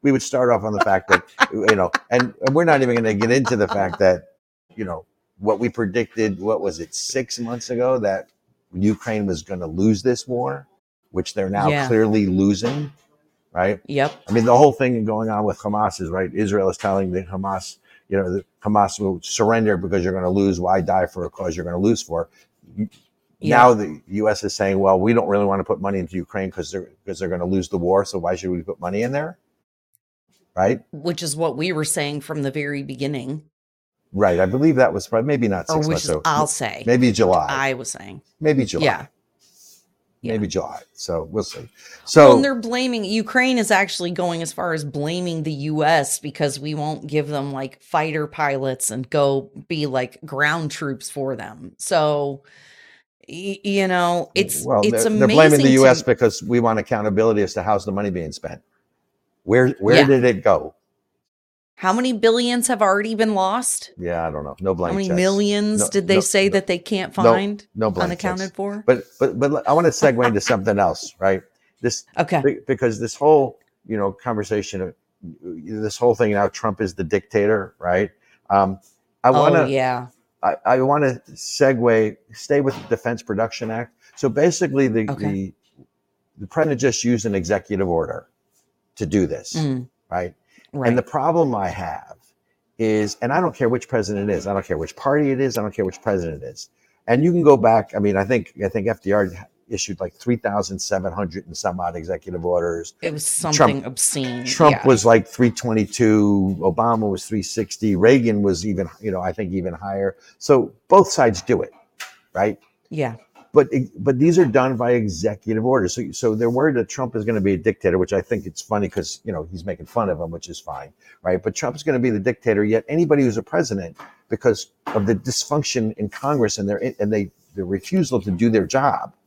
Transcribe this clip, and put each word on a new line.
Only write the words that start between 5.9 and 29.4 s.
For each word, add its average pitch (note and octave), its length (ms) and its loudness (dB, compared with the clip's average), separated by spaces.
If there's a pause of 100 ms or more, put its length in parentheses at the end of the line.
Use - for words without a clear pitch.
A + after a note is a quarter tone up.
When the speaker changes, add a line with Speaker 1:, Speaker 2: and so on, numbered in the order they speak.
Speaker 1:
what G#2+ 200 -2
was E2+ 200 -4
it, E2 140 -12
six - 440 -6
months A#2 320 -8
ago, B2+ 280 0
that G2 300 -2 (440)
Ukraine G#2 540 -2
was E2+ 160 -4
gonna F2+ 240 -10
lose F#2+ 360 0
this B2 240 -2
war, C3+ 400 -6 (460)
which F#2 220 -6
they're F#2+ 160 -4
now G2+ 180 0
Speaker 2:
Yeah. C#3+ 180 0
Speaker 1:
clearly A2 400 2
losing, G#2 680 0 (600)
right? F#2 340 -2
Speaker 2:
Yep. C#3 260 -2 (160)
Speaker 1:
I - 40 -2
mean, A2+ 120 4
the A#2+ 120 6
whole C#3 160 8
thing B2+ 320 0
going A2 260 -2
on G#2+ 140 -2
with G2+ 140 -2
Hamas G#2 420 -2
is, E2+ 100 -6
right, F#2 240 -4
Israel G2 340 0
is F2 80 -4
telling F#2+ 360 -2
the F#2 100 -4
Hamas, F#2+ 560 -8 (300)
you G2 80 -2
know, F#2+ 140 -2
the F#2+ 140 -4 (180)
Hamas G#2 380 2
will F#2+ 220 -2
surrender A2 540 2
because F2+ 280 -2
you're F#2 80 0
gonna F2+ 180 -2
lose. G2 300 2
Why F2+ 200 0
die F#2 260 0
for F2+ 180 -8
a E2 60 -8
cause F2 260 -8
you're F2 80 -8
gonna F2 140 -6
lose G#2 240 2
for? - 260 -6 (1080)
Speaker 2:
Yeah. A#2+ 180 2
Speaker 1:
Now B2 180 8
the E2+ 340 -6
U G#2 200 0
S G#2 160 -2
is G2 100 -4
saying, G2 240 0
"Well, F#2+ 200 4
we G#2 140 2
don't A2+ 160 2
really G2+ 160 2
wanna G2 200 0
put G2 160 -4
money G2 180 -4
into F2+ 180 -8
Ukraine F#2+ 340 -6
'cause F2 200 -10
they're, F#2+ 180 -10 (160)
'cause F#2 140 -12
they're F2+ 100 -6
gonna F2 180 -4
lose F#2 220 -2
the G2 100 -4
war, F#2+ 260 2
so G2 140 -8
why E2+ 160 -4
should F#2 160 -8
we F2 120 -4
put E2+ 180 -10
money G2 220 -4
in B2 100 -4
there?" D3 260 -6 (1160)